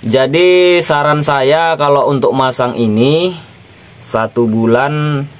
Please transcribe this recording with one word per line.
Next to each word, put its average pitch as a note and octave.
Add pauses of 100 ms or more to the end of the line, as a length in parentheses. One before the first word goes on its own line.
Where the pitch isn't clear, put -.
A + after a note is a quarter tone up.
(160)
Jadi F3
saran D3+
saya D3
kalau C#3+
untuk C3+
masang B2+
ini C3+ (640)
satu A2+
bulan C#3 (120)